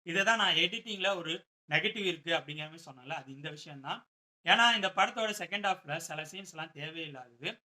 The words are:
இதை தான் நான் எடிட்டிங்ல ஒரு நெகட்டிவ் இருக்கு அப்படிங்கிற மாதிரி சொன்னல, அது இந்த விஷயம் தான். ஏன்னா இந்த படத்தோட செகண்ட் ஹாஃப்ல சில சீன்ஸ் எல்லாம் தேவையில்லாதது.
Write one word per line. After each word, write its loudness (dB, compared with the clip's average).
இதை 2
தான் 6
நான் 4
எடிட்டிங்ல 0
ஒரு -6
நெகட்டிவ் 0
இருக்கு 0
அப்படிங்கிற -8
மாதிரி -18
சொன்னல, -16
அது -10
இந்த -10
விஷயம் -14
தான். -8
ஏன்னா 8
இந்த 0
படத்தோட 2
செகண்ட் -4
ஹாஃப்ல 0
சில -8
சீன்ஸ் -12
எல்லாம் -10
தேவையில்லாதது. -10